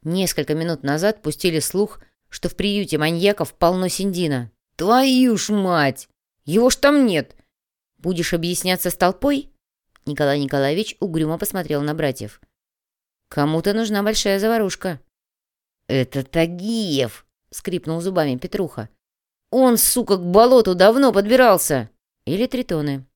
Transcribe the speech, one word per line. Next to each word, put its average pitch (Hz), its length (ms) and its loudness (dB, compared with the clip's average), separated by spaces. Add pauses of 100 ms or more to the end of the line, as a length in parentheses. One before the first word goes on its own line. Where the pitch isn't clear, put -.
Несколько 170 520 -2
минут 165 280 -6
назад 160 380 -2
пустили 160 380 -2
слух, 202 400 -4 (300)
что - 200 -8
в - 60 -14
приюте 202 420 -2
маньяков 170 560 0
полно 185 340 0
Синдина. 170 640 -4 (240)
«Твою 254 600 4
ж - 120 -6
мать! 175 600 0 (360)
Его 220 240 4
ж - 60 -2
там 285 300 4
нет!» 170 300 -2 (640)
«Будешь 175 360 -4
объясняться 175 560 -2
с 170 60 -6
толпой?» 269 540 0 (560)
Николай 147 340 0
Николаевич 143 600 -2
угрюмо 160 380 -2
посмотрел 151 440 -4
на 147 120 -4
братьев. 143 480 -6 (880)
«Кому-то 160 440 -2
нужна 214 300 -2
большая 202 360 0
заварушка». 202 600 -2 (880)
«Это 131 360 -2
Тагиев!» 170 1000 -4 (260)
скрипнул 170 500 -6
зубами 165 360 -2
Петруха. 123 520 -8 (600)
«Он, 254 260 4
сука, 214 400 0
к 175 80 -6
болоту 214 500 6
давно 226 360 6
подбирался!» 202 800 4 (360)
«Или 196 220 -2
тритоны». 147 580 -4 (100)